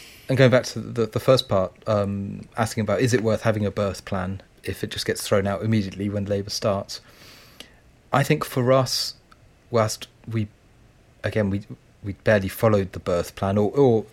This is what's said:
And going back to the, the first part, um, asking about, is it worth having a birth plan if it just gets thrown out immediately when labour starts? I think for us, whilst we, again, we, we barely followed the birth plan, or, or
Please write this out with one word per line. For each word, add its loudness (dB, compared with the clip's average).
And 0
going 8
back 4
to -8
the, -4
the -4
first 4
part, 0
um, -2
asking -2
about, 0
is 2
it 2
worth 0
having 0
a -2
birth -4
plan -6
if -6
it -6
just -6
gets -4
thrown 2
out -2
immediately 0
when -4
labour -4
starts? -4
I 2
think 0
for 0
us, 0
whilst 0
we, -4
again, 0
we, -2
we -8
barely 4
followed 2
the -10
birth -2
plan, 0
or, 2
or 4